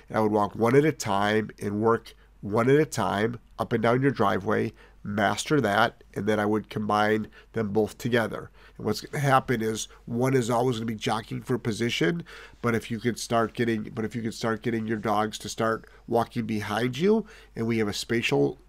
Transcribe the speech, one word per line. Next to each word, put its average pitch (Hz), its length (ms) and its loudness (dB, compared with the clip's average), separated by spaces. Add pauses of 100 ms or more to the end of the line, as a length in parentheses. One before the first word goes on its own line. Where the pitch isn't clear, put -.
and - 100 -2
I - 20 2
would 107 120 2
walk 101 220 2
one 113 220 4
at 147 80 6
a 156 80 2
time 107 580 0 (100)
and 104 200 -4
work 113 340 2 (260)
one 113 280 0
at 135 80 6
a 156 80 4
time 104 540 0 (220)
up - 120 -2
and 117 100 0
down 120 200 4
your 139 80 4
driveway, 107 600 0 (320)
master 104 560 0
that, 110 420 2 (120)
and 104 120 -4
then 107 140 2
I 104 60 2
would 104 220 0
combine 107 600 0 (240)
them 110 160 -2
both 104 300 0
together. 117 520 -2 (260)
And - 100 -12
what's - 140 -2
gonna - 220 -8
happen 131 400 2
is 110 240 -4 (200)
one 120 280 0
is 120 160 0
always 123 260 2
gonna 113 100 -6
be 113 100 -6
jockeying 113 460 -4
for 123 140 -2
position, 120 680 -2 (380)
but 117 120 2
if 110 160 -4
you 113 80 -4
could 113 180 -2
start 113 380 0
getting, 113 300 0 (100)
but 110 100 -4
if 107 120 -8
you 117 60 -6
could 110 120 -6
start 110 280 -2
getting 113 260 -2
your 113 80 0
dogs 107 420 0
to - 100 -10
start 113 400 -2 (200)
walking 117 360 0
behind 110 540 -2
you, 208 280 4 (280)
and 113 140 -4
we 117 100 0
have 110 80 2
a 101 60 -2
spatial, 139 640 0 (100)